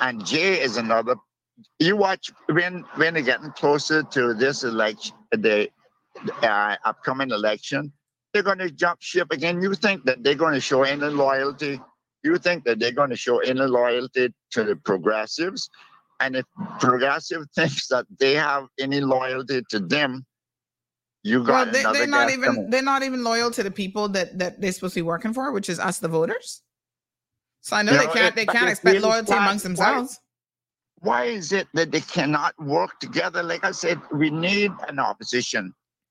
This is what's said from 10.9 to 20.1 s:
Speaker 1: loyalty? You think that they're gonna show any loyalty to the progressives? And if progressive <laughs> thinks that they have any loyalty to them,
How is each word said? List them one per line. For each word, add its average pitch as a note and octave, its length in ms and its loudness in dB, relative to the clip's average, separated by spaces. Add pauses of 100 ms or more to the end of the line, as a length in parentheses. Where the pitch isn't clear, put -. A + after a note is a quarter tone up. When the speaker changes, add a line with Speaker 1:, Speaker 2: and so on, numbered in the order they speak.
Speaker 1:
loyalty? C#3 720 0 (420)
You E3 160 2
think F3 260 -2
that A#2 140 2
they're A#2 140 0
gonna C3 240 0
show A#2+ 240 2
any B2+ 200 0
loyalty B2 720 2 (200)
to A2+ 120 0
the G#2 120 0
progressives? A2 920 -2 (520)
And C3 160 -2
if B2+ 100 -4 (340)
progressive C#3 720 0
<laughs> - 40 -18
thinks C#3+ 340 -2
that B2 180 0 (120)
they C3+ 160 4
have C#3+ 320 0 (120)
any C#3 220 0
loyalty C3 680 0
to A2 100 -2
them, C3 440 -2 (1000)